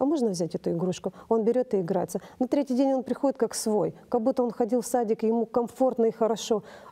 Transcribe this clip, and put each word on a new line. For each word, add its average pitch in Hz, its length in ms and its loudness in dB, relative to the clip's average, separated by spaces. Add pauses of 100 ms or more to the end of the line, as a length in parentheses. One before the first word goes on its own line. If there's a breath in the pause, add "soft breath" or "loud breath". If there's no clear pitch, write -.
«А 262 40 2
можно 277 260 0
взять 170 240 -4
эту 175 160 -4
игрушку?» 180 420 -4 (160 loud breath)
Он 226 140 2
берёт 240 320 0
и 196 60 2
играется. 175 400 -2 (180 loud breath)
На 254 80 0
третий 262 300 0
день 269 160 4
он 262 100 0
приходит 269 360 -2
как 226 160 0
свой, 208 380 0 (160 loud breath)
как 233 140 0
будто 262 220 2
он 240 80 -2
ходил 240 280 0
в 220 60 -6
садик, 226 380 0
и - 20 4
ему 226 200 2
комфортно 240 600 0
и 226 60 2
хорошо. 214 500 0 (300 loud breath)